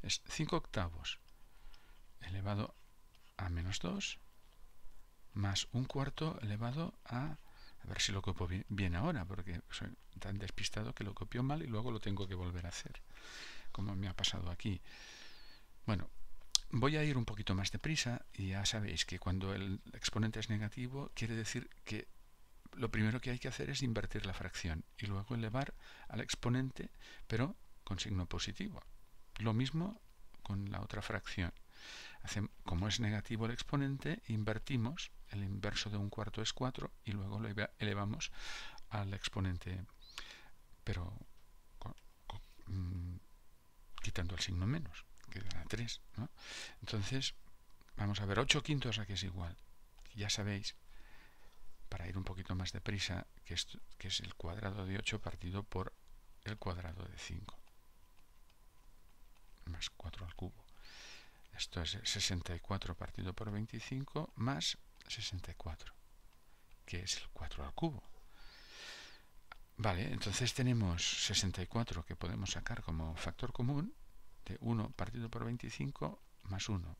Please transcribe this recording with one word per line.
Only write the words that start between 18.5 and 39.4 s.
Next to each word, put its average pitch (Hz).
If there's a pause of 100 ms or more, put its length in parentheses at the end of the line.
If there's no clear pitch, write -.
sabéis 104
que 92
cuando 95
el 98 (120)
exponente 110
es 107
negativo 123
quiere 113
decir 113 (160)
que - (640)
lo 113
primero 110
que 123
hay 123
que -
hacer 131
es 135
invertir 107
la 92
fracción 87 (140)
y -
luego 101
elevar 113 (340)
al 107
exponente, - (360)
pero 123 (280)
con 95
signo 92
positivo. 104 (540)
Lo 107
mismo 156 (420)
con 101
la 92
otra 104
fracción. 98 (680)
Hacem-, - (140)
como 92
es 101
negativo 107
el 113
exponente, 139
invertimos, 110 (160)
el 101
inverso 101
de 101
un 101
cuarto 107
es 110
cuatro - (120)
y 104
luego 101
lo 110
eleva-, 104
elevamos 101 (580)
al 98
exponente, 92 (960)